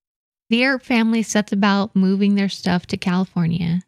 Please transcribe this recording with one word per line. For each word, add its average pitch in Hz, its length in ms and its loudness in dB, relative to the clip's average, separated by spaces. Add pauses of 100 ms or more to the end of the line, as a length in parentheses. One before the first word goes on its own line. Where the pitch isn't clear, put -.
(500)
The 240 160 2
Earp 269 160 -2
family 226 420 0
sets - 280 -2
about 202 440 0
moving 196 400 2
their 196 140 0
stuff - 380 -2
to 190 100 -4
California. 175 880 -2